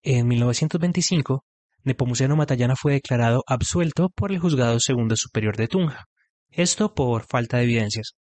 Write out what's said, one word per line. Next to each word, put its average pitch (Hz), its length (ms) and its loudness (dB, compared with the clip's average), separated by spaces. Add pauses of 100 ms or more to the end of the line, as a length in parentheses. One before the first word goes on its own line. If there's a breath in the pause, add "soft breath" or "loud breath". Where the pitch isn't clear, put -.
en 120 260 2
mil 120 140 2
novecientos 151 400 0
veinticinco, 165 640 0 (380)
Nepomuceno 131 520 0
Matallana 131 400 2
fue 143 180 0
declarado 120 540 0
absuelto 165 640 0
por 196 220 -4
el 190 80 -2
Juzgado 127 400 2
Segundo 117 360 0
Superior 107 400 -2
de 110 120 -2
Tunja, 175 380 -2 (440)
esto 180 440 -2
por 120 340 0
falta 120 300 -2
de 123 60 2
evidencias 113 520 -2 (140)